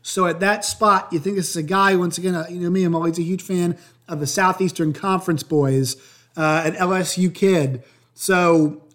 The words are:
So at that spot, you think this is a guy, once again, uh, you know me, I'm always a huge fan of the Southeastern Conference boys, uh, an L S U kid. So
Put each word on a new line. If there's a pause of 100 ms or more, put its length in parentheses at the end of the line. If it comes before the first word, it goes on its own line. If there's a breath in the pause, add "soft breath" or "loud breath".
So
at
that
spot,
you
think
this
is
a
guy,
once
again,
uh,
you
know
me,
I'm
always
a
huge
fan (300 loud breath)
of
the
Southeastern
Conference
boys, (400 soft breath)
uh,
an
L
S
U
kid. (300 soft breath)
So (140)